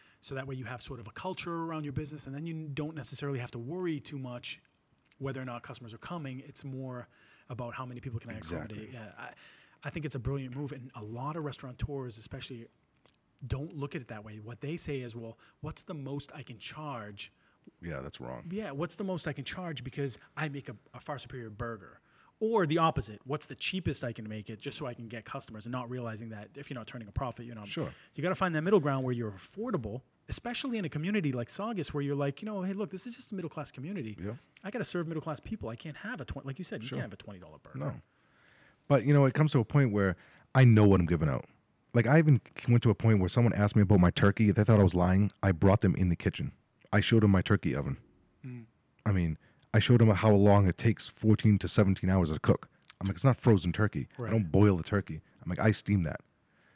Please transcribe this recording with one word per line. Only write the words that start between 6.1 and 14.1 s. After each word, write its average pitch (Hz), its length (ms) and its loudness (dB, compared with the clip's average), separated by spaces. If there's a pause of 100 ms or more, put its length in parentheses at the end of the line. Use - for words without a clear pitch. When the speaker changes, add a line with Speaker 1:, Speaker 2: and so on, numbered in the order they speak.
Speaker 1:
It's - 180 -16
more 131 440 -10 (420)
about 120 240 -10
how 131 100 -10
many 123 160 -14
people 117 200 -8
can 113 100 -16
I 110 60 -12
Speaker 2:
Exactly. 104 420 -10 (100)
Speaker 1:
accommodate. 127 60 -18
Yeah, 110 240 -16
I, - 120 -16 (540)
I 143 60 -8
think 156 160 -8
it's 139 80 -8
a 139 60 -6
brilliant 131 360 -4
move, 139 160 -8
and 131 220 -14
a 110 120 -12
lot 123 300 -8
of 160 80 -8
restaurateurs, 131 760 -8
especially, 120 500 -14 (760)
don't 143 300 -6
look 143 200 -8
at 151 40 -6
it 120 80 -16
that 107 160 -12